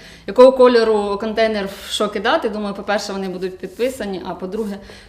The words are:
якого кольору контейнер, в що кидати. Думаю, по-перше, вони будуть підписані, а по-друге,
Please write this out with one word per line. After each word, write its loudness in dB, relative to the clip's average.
якого 8
кольору 4
контейнер, -2
в -14
що -2
кидати. -2
Думаю, -6
по-перше, -4
вони -6
будуть -8
підписані, -6
а -8
по-друге, -8